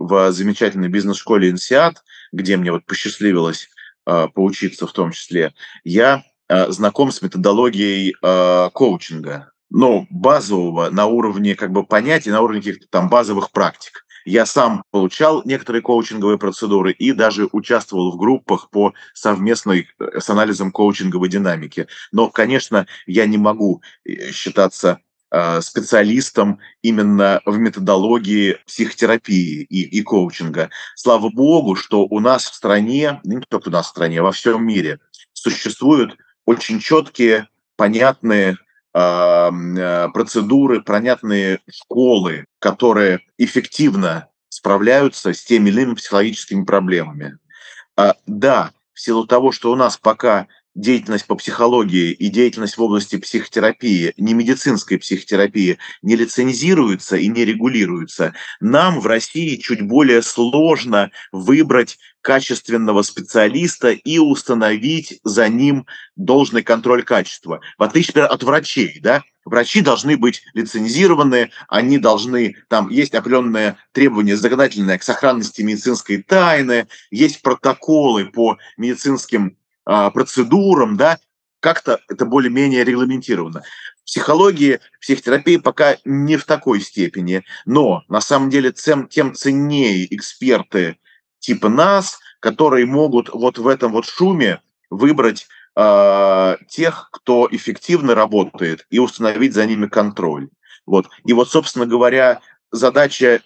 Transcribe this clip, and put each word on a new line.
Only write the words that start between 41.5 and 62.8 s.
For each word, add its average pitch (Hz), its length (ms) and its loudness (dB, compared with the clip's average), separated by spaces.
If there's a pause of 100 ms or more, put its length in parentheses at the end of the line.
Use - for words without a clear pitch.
школы, 95 760 0 (120)
которые 101 600 2 (180)
эффективно 95 880 -2 (220)
справляются 107 840 0
с - 120 -12
теми 104 240 4
или 104 140 2
иными 123 120 -2
психологическими 101 680 -4
проблемами. 85 760 -4 (580)
А, 101 200 2 (100)
да, 104 460 0 (200)
в - 80 -20
силу 113 280 -2
того, 127 240 2
что - 180 -4
у 123 60 0
нас 127 200 0
пока 107 520 0 (280)
деятельность 104 500 -2
по - 80 -4
психологии 104 800 0
и 104 160 -4
деятельность 107 500 0
в 117 40 -2
области 104 340 -2
психотерапии, 104 1000 -2
не 110 180 0
медицинской 117 640 -2
психотерапии, 98 800 -2 (240)
не 107 140 0
лицензируется 123 1000 0
и 85 100 0
не 117 180 0
регулируется, 101 920 -2 (260)
нам 151 400 2
в 98 60 -4
России 127 500 -2
чуть 107 260 -6
более 120 400 4
сложно 120 880 0 (220)
выбрать 123 640 2 (240)
качественного 113 800 0